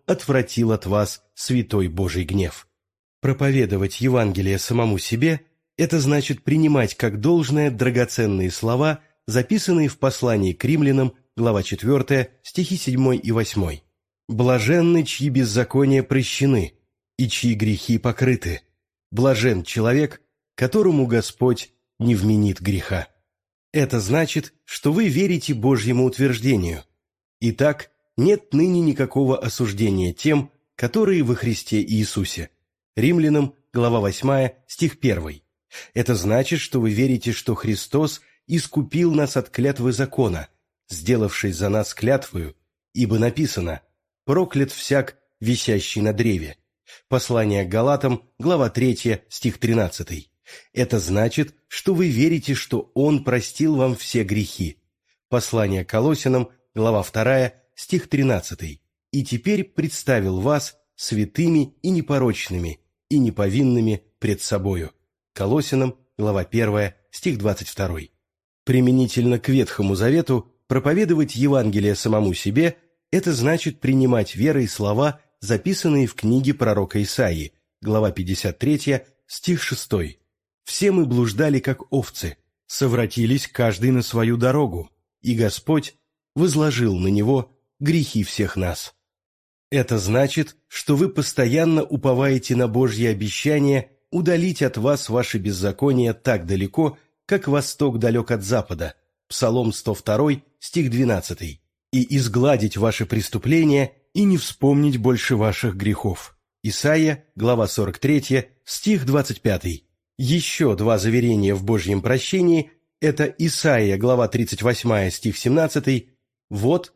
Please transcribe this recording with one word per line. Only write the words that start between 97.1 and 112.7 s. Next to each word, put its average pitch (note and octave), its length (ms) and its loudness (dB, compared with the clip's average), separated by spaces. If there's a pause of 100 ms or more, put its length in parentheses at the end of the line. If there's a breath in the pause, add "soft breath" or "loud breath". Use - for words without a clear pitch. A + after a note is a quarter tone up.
как G3 220 -2
восток C#3 520 0
далёк A#2 320 0
от G#2+ 120 -2
запада. F#2+ 520 -4 (320)
Псалом A#2 460 0
сто - 200 -4
второй, C3 520 0 (140)
стих D3+ 300 -2
двенадцатый. G2 720 -2 (300)
"И B2+ 260 2
изгладить B2 600 2
ваши G#2+ 280 0
преступления, C#3 880 0 (200)
и G3+ 100 2
не F#3+ 140 4
вспомнить C#3+ 600 2
больше B2 380 2
ваших G#2+ 400 0
грехов". G2 600 -4 (240)
Исайя, D3+ 640 0 (100)
глава A2+ 320 2
сорок F#2+ 320 -4
третья, C3+ 480 0 (160)
стих G3 420 -2
двадцать C3+ 360 -2
пятый. F2+ 460 -2 (300)
Ещё C#3 580 0
два G#2+ 240 2
заверения A2 560 2
в F#2+ 80 -6
Божьем G2 380 0
прощении — D#3+ 680 2 (300)